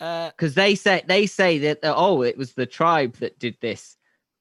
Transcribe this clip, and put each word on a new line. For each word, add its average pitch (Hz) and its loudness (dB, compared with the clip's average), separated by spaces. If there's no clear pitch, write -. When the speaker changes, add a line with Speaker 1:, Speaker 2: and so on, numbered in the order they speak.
Speaker 1:
Uh, 165 -8
Speaker 2:
'Cause 151 -4
they 196 4
say, 185 2
they 196 2
say 180 2
that, 151 -2
uh, 151 0
"Oh, 170 2
it 120 -2
was 131 -10
the 123 -4
tribe 156 0
that - -10
did 120 -8
this - -8